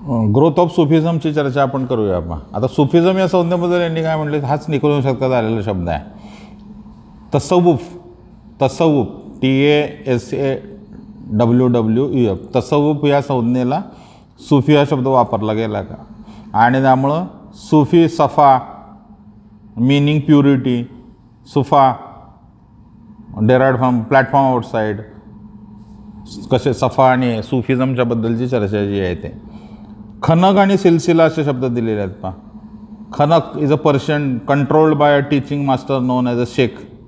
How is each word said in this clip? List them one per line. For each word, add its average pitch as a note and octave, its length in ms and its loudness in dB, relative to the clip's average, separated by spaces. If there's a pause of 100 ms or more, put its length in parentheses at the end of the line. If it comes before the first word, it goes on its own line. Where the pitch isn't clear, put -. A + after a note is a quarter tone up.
अ, C3+ 40 -6
growth A#2+ 480 2
of F3 80 4 (120)
sufism D#3+ 380 2
ची D3+ 160 -4
चर्चा C#3+ 280 -2
आपण C3 240 -2
करूया G#2+ 320 0
आपण. E2 200 -6 (160)
आता B2+ 140 -2
सुफिझम E3+ 500 2
या F#3+ 100 0
संज्ञेबद्दल F3 540 0
यांनी E3 200 -2
काय D#3+ 160 -2
म्हटले, D3+ 220 -4
हाच C#3+ 300 -4
निकोलस D3 340 0
शतकात C3 280 -2
आलेला A2+ 340 -2
शब्द F2+ 240 -4
आहे. D#2 140 -4 (1300)
तसव्वुफ, E3+ 460 2 (800)
तसव्वुफ, C3+ 460 0 (340)
टी C3 60 0
ए D3 400 2 (200)
एस B2 260 -4
ए C3+ 220 -4 (760)
डब्ल्यू A#2+ 360 2
डब्ल्यू A#2+ 440 0
ई B2+ 140 0
एफ, F#2+ 120 -2 (180)
तसव्वुफ D3 500 0
या C#3+ 160 2
संज्ञेला B2+ 600 -2 (580)
सुफी D3+ 360 2
हा C#3+ 140 6
शब्द C3+ 180 0
वापरला A2 460 0
गेला G#2+ 280 -4
का? G#2+ 140 -12 (580)
आणि B2 280 4
त्यामुळं C#3 440 2 (280)
सुफी, D3+ 560 2
सफा, C#3 500 4 (1160)
meaning C#3+ 420 2 (100)
purity, C3+ 540 4 (600)
सुफा, C3+ 480 2 (1400)
derived B2+ 400 4
from B2+ 160 0
platform C3+ 640 2
outside, A2 400 -4 (1600)
कसे C3 220 0
सफा B2+ 380 2
आणि B2 320 0
सुफिझमच्या B2+ 640 -2
बद्दलची A#2 420 -2
चर्चा G#2 380 -2
जी G2+ 140 -4
आहे F2+ 160 -2
ते. - 260 -14 (840)
खनक F#3 340 2
आणि G3 200 2
सिलसिला E3+ 460 4
असे D#3+ 220 0
शब्द C3 200 -2
दिलेले A2+ 360 -2
आहेत G2 120 -6
पहा. F#2 180 -10 (840)
खनक D3+ 440 0
is D3+ 120 -2
a D3 80 2 (100)
person D3 360 0 (280)
controlled D3 440 2
by D3 240 4
a C#3 40 -2 (100)
teaching C#3+ 280 -4
master C3+ 380 -2
known B2+ 260 -2
as A#2+ 120 -2
a A#2+ 100 -2 (100)
sheikh. B2 200 0 (300)